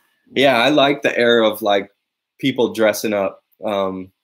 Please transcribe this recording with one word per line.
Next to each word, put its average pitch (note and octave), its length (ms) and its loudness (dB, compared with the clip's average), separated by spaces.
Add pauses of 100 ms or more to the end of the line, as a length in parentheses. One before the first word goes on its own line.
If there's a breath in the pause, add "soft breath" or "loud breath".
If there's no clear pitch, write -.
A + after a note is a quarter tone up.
(340)
Yeah, C3 240 2
I A#2+ 120 2
like C#3+ 320 2
the - 160 -2
era A#2 320 4
of, G#2 120 -8
like, G2+ 300 -2 (480)
people B2+ 340 -2
dressing G#2+ 400 -2
up. G2 300 -4 (200)
Um, F#2+ 480 -6 (120)